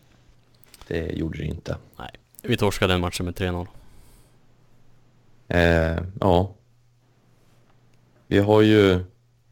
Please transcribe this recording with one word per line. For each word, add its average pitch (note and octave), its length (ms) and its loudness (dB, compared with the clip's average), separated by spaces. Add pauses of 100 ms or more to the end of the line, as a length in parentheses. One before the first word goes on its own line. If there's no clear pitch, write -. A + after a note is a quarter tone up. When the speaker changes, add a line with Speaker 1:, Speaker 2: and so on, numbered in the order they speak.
(880)
Speaker 1:
Det E2 300 -8
gjorde D#2+ 200 -8
det - 80 -8
inte. - 320 -10 (200)
Speaker 2:
Nej. - 140 -16 (300)
Vi A#2+ 160 -4
torskade G2 360 0
den F2+ 80 0
matchen F2+ 240 -6
med F2 100 -8
tre F#2 160 -4
noll. F2 160 -8 (1800)
Speaker 1:
Eh, E2 500 2 (240)
ja. F#2+ 320 2 (1700)
Vi G2 120 2
har G#2 220 4
ju, G#2 380 6 (520)